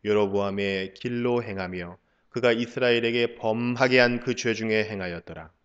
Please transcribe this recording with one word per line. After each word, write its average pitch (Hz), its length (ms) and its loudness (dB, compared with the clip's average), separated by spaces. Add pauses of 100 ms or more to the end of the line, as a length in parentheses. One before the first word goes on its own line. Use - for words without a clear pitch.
여로보암의 98 880 0
길로 120 480 -2
행하며 92 560 -8 (300)
그가 120 240 2
이스라엘에게 117 840 0
범하게 120 640 2
한 120 200 4
그 123 140 -2
죄 117 200 -2
중에 110 300 0
행하였더라. 87 680 -10 (140)